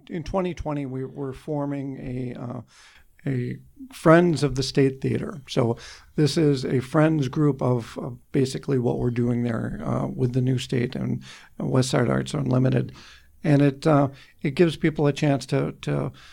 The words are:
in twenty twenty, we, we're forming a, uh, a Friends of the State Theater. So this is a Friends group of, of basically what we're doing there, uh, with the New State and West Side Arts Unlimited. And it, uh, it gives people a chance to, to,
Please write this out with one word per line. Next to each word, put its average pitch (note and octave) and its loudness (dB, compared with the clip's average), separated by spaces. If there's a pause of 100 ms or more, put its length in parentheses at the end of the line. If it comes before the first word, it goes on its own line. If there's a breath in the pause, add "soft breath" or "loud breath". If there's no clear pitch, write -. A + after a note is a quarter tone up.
(100)
in E3+ -8
twenty F3+ -2
twenty, D3 -6
we, C3 -6
we're C3+ -8
forming C#3+ -6
a, B2+ -8
uh, B2 -10 (640 soft breath)
a B2+ -4 (340)
Friends E3 6
of C3 0
the C3+ 0
State C3+ 2
Theater. - -4
So A#2 0 (400 loud breath)
this D3+ 2
is C#3+ 4
a C3 0
Friends D#3 2
group D3 0
of, B2 0
of A#2+ -8 (140)
basically C3+ 0
what A#2+ 0
we're B2 0
doing A#2+ 0
there, A#2 -4
uh, B2 -2
with C3 -2
the B2+ 2
New B2+ 2
State B2+ -2
and B2+ -4 (360 loud breath)
West C3+ 2
Side C3 2
Arts C3 -2
Unlimited. B2+ 0 (520 loud breath)
And C#3+ 4
it, C3+ 2
uh, C#3+ 4 (340 loud breath)
it C#3 -2
gives E3 4
people D#3 0
a C#3+ 4
chance C#3 0
to, C#3+ -2 (100)
to, C#3+ -4 (220 loud breath)